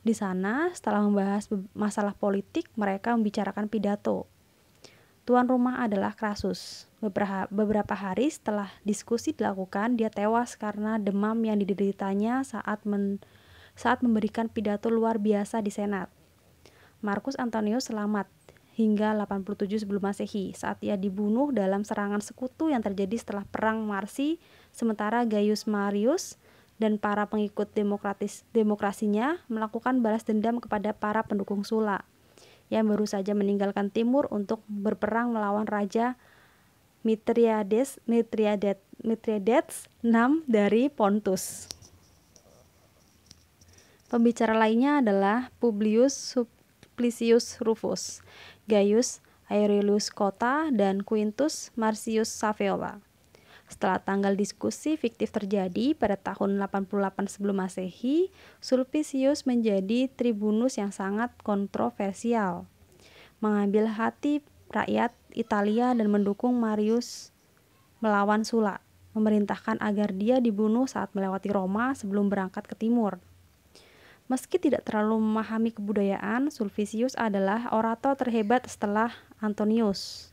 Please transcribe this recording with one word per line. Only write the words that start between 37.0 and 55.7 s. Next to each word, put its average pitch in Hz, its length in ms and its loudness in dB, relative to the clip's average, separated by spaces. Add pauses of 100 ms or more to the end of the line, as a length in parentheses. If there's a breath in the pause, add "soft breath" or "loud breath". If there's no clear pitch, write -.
Mithridates, 220 1040 2
Mithridates, 208 800 0 (160)
Mithridates 220 880 0 (160)
enam 240 400 4
dari 220 480 4
Pontus. 202 720 0 (2500 soft breath)
Pembicara 233 440 2
lainnya 240 480 4
adalah 202 560 2
Publius 220 560 2
Sulpicius - 1400 0
Rufus, 214 640 -2 (400 loud breath)
Gaius 208 560 4 (300 soft breath)
Aurelius 208 580 2
Cotta, 254 640 0
dan 196 320 2
Quintus 214 720 -2
Marcius 220 560 -2
Scaevola. 208 720 -2 (680 loud breath)
Setelah 185 320 -2
tanggal 196 320 0
diskusi 214 640 -2
fiktif - 320 -4
terjadi 202 640 -2